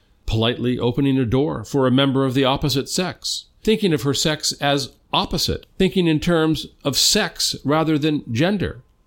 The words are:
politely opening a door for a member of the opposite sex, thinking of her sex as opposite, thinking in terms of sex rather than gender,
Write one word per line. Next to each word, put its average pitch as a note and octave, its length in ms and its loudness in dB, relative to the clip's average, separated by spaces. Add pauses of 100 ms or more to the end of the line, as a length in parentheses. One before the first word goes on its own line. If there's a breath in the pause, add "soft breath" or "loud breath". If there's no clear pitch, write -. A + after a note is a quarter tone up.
(240)
politely A#2+ 540 0
opening C3+ 400 0
a C3 80 0
door C3 380 -2
for C3+ 220 0
a B2 40 2
member C3+ 340 2
of B2+ 100 0
the C3+ 100 2
opposite C3+ 440 0
sex, - 580 -6 (160)
thinking G#3+ 300 2
of C#3 100 0
her C3+ 120 0
sex - 380 -2
as C#3+ 380 -2 (220)
opposite, F3+ 540 -4 (100)
thinking F#3 300 2
in D#3 140 2
terms D#3+ 480 0 (160)
of C#3 120 -2
sex - 680 0
rather D#3 340 2
than D3+ 240 0 (100)
gender, E3 500 -2 (240)